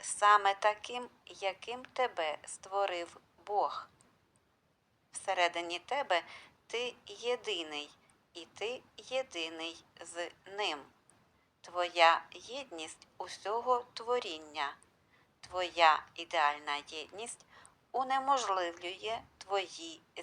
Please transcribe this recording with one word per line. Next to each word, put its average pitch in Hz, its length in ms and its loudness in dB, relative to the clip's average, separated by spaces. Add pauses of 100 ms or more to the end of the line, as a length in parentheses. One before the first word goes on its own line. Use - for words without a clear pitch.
саме 202 520 6
таким, 240 540 0 (180)
яким 202 580 -6
тебе 180 640 -2
створив 190 760 -2 (260)
Бог. 190 420 0 (1200)
Всередині 175 680 0
тебе 214 440 0 (440)
ти 240 280 -6 (120)
єдиний, 202 840 -6 (440)
і 165 200 -14
ти 233 280 -6 (140)
єдиний 165 880 -6 (160)
з 170 300 -8 (260)
ним. 175 220 0 (840)
Твоя 170 600 6 (100)
єдність 180 760 -12 (120)
усього 233 680 0 (100)
творіння, 156 840 -2 (640)
твоя 170 640 6 (120)
ідеальна 147 600 0 (120)
єдність 185 580 -12 (500)
унеможливлює 214 1300 0 (160)
твої 190 640 -4 (200)